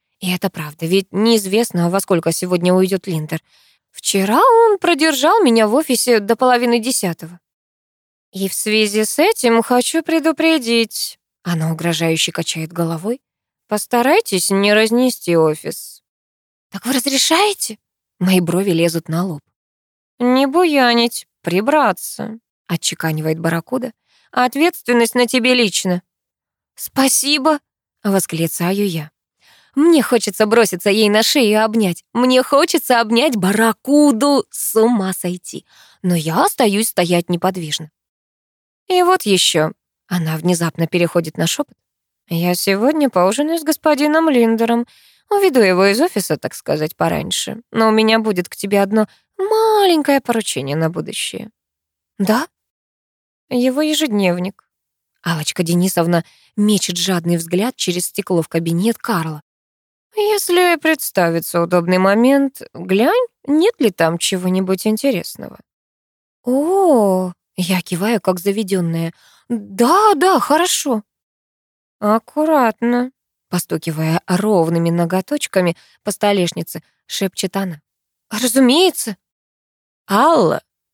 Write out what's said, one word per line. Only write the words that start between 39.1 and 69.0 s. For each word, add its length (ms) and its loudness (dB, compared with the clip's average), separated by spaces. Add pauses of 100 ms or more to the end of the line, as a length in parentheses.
еще». 480 0 (360)
Она 300 -4
внезапно 500 -2
переходит 500 -2
на 100 0
шепот. 300 -6 (500)
«Я 280 -2
сегодня 540 0
поужинаю 500 0
с 40 -10
господином 680 2
Линдером. 580 2 (420)
Уведу 320 2
его 240 4
из 160 2
офиса, 360 -2
так 160 -10
сказать, 420 -6
пораньше. 680 -4 (100)
Но 160 0
у 40 2
меня 280 2
будет 300 -4
к 60 -20
тебе 260 0
одно 260 0 (300)
маленькое 840 2
поручение 540 -4
на 140 0
будущее». 600 -10 (680)
«Да?» 300 0 (1000)
«Его 320 0
ежедневник». 840 -2 (540)
Аллочка 420 -4
Денисовна 640 0 (300)
мечет 420 0
жадный 400 -2
взгляд 380 -4
через 320 -4
стекло 340 -4
в 60 -6
кабинет 500 -2
Карла. 440 -6 (720)
«Если 640 0
представится 840 -2
удобный 360 0
момент, 640 2 (120)
глянь, 540 0 (180)
нет 340 2
ли 120 2
там 260 0
чего-нибудь 680 -2
интересного». 720 -4 (840)
«О!» 880 2 (240)
Я 260 -2
киваю, 380 -2
как 200 -2
заведенная. 720 -2 (360)